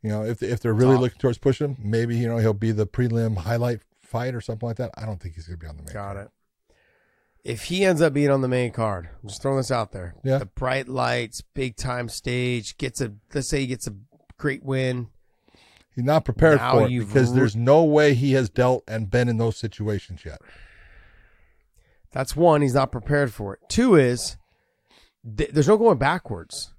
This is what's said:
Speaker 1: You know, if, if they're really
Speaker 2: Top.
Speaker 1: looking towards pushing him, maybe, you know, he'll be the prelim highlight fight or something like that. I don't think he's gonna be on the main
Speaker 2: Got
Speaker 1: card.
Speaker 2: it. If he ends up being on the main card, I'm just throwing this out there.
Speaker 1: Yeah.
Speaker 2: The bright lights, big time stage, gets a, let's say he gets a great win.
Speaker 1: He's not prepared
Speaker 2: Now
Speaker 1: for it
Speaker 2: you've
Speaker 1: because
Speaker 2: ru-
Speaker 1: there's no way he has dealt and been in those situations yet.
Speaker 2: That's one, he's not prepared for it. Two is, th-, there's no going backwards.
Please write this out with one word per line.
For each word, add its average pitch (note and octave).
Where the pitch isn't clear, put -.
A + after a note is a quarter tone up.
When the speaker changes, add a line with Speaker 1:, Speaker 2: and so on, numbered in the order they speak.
Speaker 1:
You G#2+
know, G#2+
if, A#2
if A#2+
they're A2+
really B2+
Speaker 2:
Top. B2
Speaker 1:
looking B2
towards B2
pushing C#3
him, C3+
maybe, A2+
you A#2
know, A#2
he'll A2
be A2
the G#2
prelim A2+
highlight A#2
fight B2
or A2+
something A#2
like A2+
that. B2
I -
don't G2
think E2+
he's D#2+
gonna F2
be D#2+
on D2+
the D2
main -
Speaker 2:
Got G2+
Speaker 1:
card. G2
Speaker 2:
it. -
If A#2
he F#3
ends F3
up D#3
being C#3+
on C3+
the B2+
main B2
card, G2
I'm G#2
just G2+
throwing C#3
this B2+
out A#2
there. F2
Speaker 1:
Yeah. C3+
Speaker 2:
The G2+
bright C3
lights, B2
big C3
time B2
stage, B2
gets C3
a, A2
let's C3+
say C#3+
he C3
gets B2
a G#2
great C3+
win. B2+
Speaker 1:
He's B2
not D3+
prepared D#3
Speaker 2:
Now B2
Speaker 1:
for B2
it B2
Speaker 2:
you've A#2
Speaker 1:
because A#2+
Speaker 2:
ru- B2
Speaker 1:
there's A#2
no C3+
way D3+
he C3+
has C3
dealt B2
and A2
been A#2+
in A2+
those A2+
situations G#2
yet. D#2
Speaker 2:
That's C3+
one, D3+
he's C3
not C3+
prepared C3+
for G2+
it. -
Two A#3
is, B2
th-, A2+
there's C#3
no G#3+
going G#3+
backwards. C3